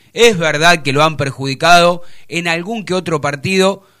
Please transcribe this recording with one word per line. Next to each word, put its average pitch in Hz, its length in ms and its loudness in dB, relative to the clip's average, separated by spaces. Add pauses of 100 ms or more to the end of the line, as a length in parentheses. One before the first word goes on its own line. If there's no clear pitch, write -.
(140)
Es 220 260 4
verdad 160 420 2
que 139 100 -2
lo 143 120 2
han 156 140 0
perjudicado 160 840 2 (280)
en 170 180 -6
algún 175 360 -6
que 175 120 -6
otro 165 260 -4
partido 190 640 -2 (160)